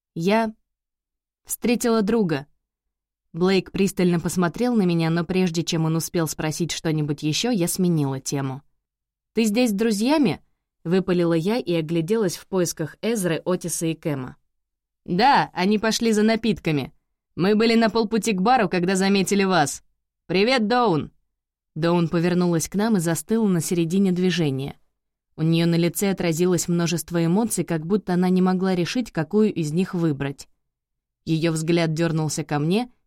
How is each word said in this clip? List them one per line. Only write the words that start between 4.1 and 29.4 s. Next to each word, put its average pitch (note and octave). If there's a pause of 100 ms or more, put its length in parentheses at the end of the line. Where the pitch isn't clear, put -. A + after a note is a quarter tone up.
посмотрел F3+
на A3
меня, E3+
но E3+
прежде F3
чем D#3+
он D#3+
успел E3
спросить D#3+
что-нибудь D3+
еще, D#3
я F3
сменила D3+
тему. C3+ (720)
"Ты A#3
здесь A3
с G3+
друзьями?" — A3+ (440)
выпалила F3
я F#3+
и -
огляделась E3+
в -
поисках F3
Эзры, F#3+
Отиса F3
и D#3+
Кэма. C#3+ (680)
"Да, G3
они G3+
пошли A3
за G#3+
напитками. G#3+ (440)
Мы F#3+
были A3+
на A3+
полпути A3+
к F#3
бару, A#3
когда F#3
заметили G3
вас. E3+ (420)
Привет, G#3+
Доун!" G#3+ (640)
Доун E3+
повернулась F3
к -
нам G#3+
и F3+
застыла E3+
на F3+
середине F3+
движения. D#3+ (600)
У D#3+
нее E3
на E3+
лице E3+
отразилось F3
множество E3+
эмоций, F#3
как D#3+
будто G3
она F3+
не F#3
могла F#3
решить, F3+
какую G3+